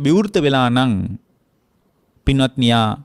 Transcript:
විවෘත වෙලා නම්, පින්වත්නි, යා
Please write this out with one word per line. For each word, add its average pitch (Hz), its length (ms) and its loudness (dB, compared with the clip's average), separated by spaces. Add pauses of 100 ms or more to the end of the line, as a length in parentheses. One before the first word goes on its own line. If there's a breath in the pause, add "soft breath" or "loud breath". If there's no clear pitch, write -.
විවෘත 196 320 0
වෙලා 135 360 2
නම්, 127 220 0 (1300)
පින්වත්නි, 131 420 0
යා 117 200 2 (160)